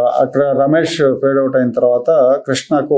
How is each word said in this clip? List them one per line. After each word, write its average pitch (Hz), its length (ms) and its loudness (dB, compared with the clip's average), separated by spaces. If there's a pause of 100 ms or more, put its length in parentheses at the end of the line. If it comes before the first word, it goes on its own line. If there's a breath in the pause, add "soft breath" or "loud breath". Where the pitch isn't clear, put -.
(200)
అక్కడ 135 220 0
రమేష్ 143 540 0
ఫేడ్ 135 420 0
అవుట్ 131 160 -2
అయిన 123 160 0
తర్వాత 127 760 2
కృష్ణకు 143 500 -2